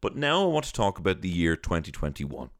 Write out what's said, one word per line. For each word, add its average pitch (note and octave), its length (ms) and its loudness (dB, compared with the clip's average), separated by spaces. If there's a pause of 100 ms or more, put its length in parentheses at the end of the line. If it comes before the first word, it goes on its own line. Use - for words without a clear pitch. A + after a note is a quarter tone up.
But - 120 -2
now D3 280 2
I G3 40 4
want D3+ 200 2
to - 80 -10
talk G2+ 240 2
about F#2 240 2
the F#2+ 60 -2
year E2+ 280 2
twenty E2 340 -2
twenty-one. C#2 680 -6